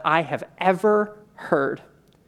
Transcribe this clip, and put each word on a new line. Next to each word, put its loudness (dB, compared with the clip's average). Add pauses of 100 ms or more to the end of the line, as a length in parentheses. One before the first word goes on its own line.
I 2
have -6 (140)
ever 0 (180)
heard. -2 (460)